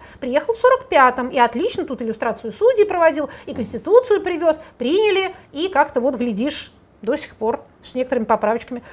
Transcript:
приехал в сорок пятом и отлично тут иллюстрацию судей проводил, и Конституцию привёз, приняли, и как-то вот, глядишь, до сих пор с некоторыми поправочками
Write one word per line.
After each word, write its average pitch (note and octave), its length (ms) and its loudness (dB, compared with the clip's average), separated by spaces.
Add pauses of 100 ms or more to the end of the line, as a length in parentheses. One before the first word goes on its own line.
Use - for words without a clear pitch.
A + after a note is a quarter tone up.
(200)
приехал C#4+ 340 -2
в - 40 -6
сорок B4+ 300 2
пятом B3+ 420 2
и - 100 -2
отлично A#3+ 440 0
тут B3 160 -8
иллюстрацию A3 520 -6
судей G#4+ 340 2
проводил, D#4+ 420 0 (180)
и C#4 80 -12
Конституцию G4+ 640 2
привёз, E4 400 0 (180)
приняли, F#4+ 560 0 (160)
и F4 180 -6
как-то D4 320 0
вот, C4 140 0
глядишь, A#3+ 580 -4 (300)
до A#3+ 140 -2
сих - 180 -12
пор A#3 300 -4 (180)
с - 140 -14
некоторыми B3+ 280 -2
поправочками A3+ 680 -2